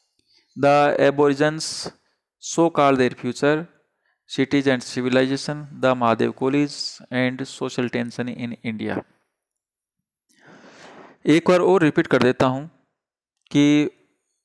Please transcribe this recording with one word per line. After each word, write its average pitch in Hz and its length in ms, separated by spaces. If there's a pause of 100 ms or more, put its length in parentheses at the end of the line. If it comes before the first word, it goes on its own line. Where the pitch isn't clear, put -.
(640)
The 143 340 (120)
Aborigines, 147 800 (640)
So 165 240
Called 139 200
Their 123 260
Future, 143 400 (760)
Cities 135 260
and 131 320
Civilization, 131 840
The 131 160
महादेव 117 360
कोलीज 143 680 (160)
and 127 260
Social 131 520
Tension 120 360 (100)
in 120 140 (140)
India। 107 340 (2250)
एक 156 220
बार 180 120
और 180 220
रिपीट 156 240
कर 127 160
देता 127 240
हूँ 135 240 (800)
कि 147 400 (540)